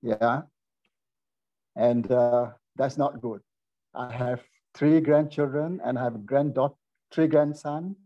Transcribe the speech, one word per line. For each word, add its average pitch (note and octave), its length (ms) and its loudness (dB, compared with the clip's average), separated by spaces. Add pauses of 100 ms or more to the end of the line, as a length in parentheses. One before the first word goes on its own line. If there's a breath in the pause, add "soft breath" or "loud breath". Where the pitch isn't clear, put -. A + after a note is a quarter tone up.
Yeah. A#2 400 0 (1300)
And, A#2 340 2
uh, A#2+ 420 2 (240)
that's C3+ 200 -2
not D3 240 -2
good. A2 200 -8 (540)
I B2 180 -10
have B2 300 -4 (320)
three D#3 260 4
grandchildren D3+ 840 0
and B2+ 140 -4
I B2 60 -4
have A#2+ 100 -2
a A#2 40 -10
granddaughter, C3 560 0 (360)
three D#3+ 160 0
grandson D3+ 800 0